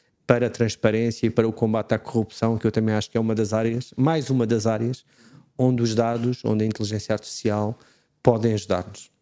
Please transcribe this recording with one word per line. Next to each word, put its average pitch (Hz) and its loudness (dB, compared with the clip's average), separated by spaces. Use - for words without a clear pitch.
para 120 4
a 113 0
transparência 113 0
e 110 0
para 113 2
o 113 0
combate 110 -2
à - 2
corrupção, 113 -2
que 113 0
eu 107 2
também 110 0
acho 107 -2
que - -4
é - 2
uma 113 0
das 107 -2
áreas, 113 -2
mais 143 2
uma 127 2
das 110 0
áreas, 113 -2
onde 127 2
os 113 0
dados, 117 0
onde 107 2
a 110 0
inteligência 107 -4
artificial 107 -2
podem 113 4
ajudar-nos. 98 -4